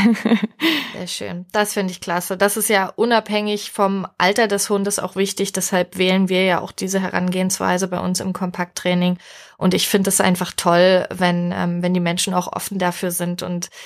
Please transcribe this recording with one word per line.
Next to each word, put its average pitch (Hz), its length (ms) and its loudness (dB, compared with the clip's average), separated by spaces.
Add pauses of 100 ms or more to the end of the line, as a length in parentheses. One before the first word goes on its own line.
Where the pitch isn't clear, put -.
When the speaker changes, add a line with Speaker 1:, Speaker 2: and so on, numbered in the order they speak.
(380)
Speaker 1:
<laughs> 302 560 -4
Speaker 2:
Sehr 180 140 -10
schön. 180 460 -8
Das 208 200 0
finde 190 180 -2
ich 180 100 -12
klasse. 180 340 -4
Das 196 220 0
ist 214 100 -2
ja 190 280 2
unabhängig 208 760 0
vom 196 340 0 (120)
Alter 208 300 2
des 202 220 -2
Hundes 202 300 0
auch - 160 -6
wichtig. 190 380 -2
Deshalb 180 440 -2
wählen 185 300 4
wir 185 160 2
ja 180 160 2
auch - 140 -8
diese 190 260 -2
Herangehensweise 185 880 0
bei 180 120 -4
uns 185 200 -2
im 190 140 -4
Kompakttraining. 180 840 -2 (400)
Und 185 160 2
ich 185 140 0
finde 196 220 2
es 190 100 2
einfach 185 360 2
toll, 180 540 4
wenn, 175 460 0
ähm, 175 260 -2
wenn 180 120 0
die 180 60 2
Menschen 175 340 -2
auch 180 180 -2
offen - 280 -6
dafür 180 320 -2
sind 175 320 -4
und 175 260 -6 (160)